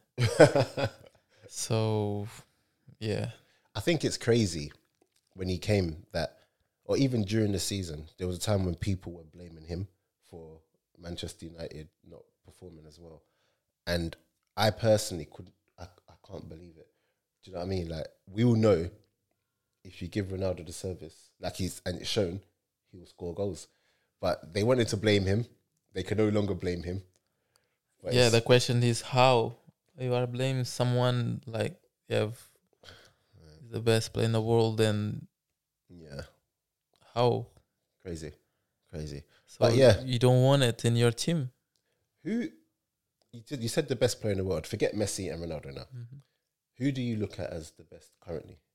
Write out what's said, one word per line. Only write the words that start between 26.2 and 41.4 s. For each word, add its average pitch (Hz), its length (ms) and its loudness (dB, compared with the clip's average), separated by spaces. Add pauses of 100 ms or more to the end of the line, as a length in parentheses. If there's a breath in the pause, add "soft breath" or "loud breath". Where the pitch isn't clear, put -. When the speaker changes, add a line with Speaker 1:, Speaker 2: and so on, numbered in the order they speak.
Speaker 1:
longer 104 260 0
blame 90 280 -6
him. 90 200 -8 (1000)
But - 100 -6
Speaker 2:
Yeah, 123 120 6
Speaker 1:
it's 113 80 6
Speaker 2:
the 113 100 6
question 123 400 4
is 120 180 2
how 123 560 4 (440)
you 127 140 -2
are 123 140 0
blaming 127 360 -2
someone, 123 840 0
like, 113 280 -4 (340)
you 117 80 -2
have 110 220 -2 (960 loud breath)
Speaker 1:
Yeah. - 220 -20 (140)
Speaker 2:
the 113 100 -4
best 113 320 2
player 113 140 2
in 113 60 2
the 113 80 2
world 113 400 4
and 104 460 0 (640)
Speaker 1:
Yeah. 78 340 -16 (920)
Speaker 2:
how? 117 340 2 (520)
Speaker 1:
Crazy. 80 320 -10 (580)
Crazy. 76 340 -10 (220 soft breath)
Speaker 2:
So - 140 -20
Speaker 1:
But 117 140 4
yeah. 120 280 8
Speaker 2:
you 127 180 -2
don't 127 220 6
want 139 200 6
it 120 220 0
in 117 100 4
your 117 160 4
team. 139 400 -2 (720)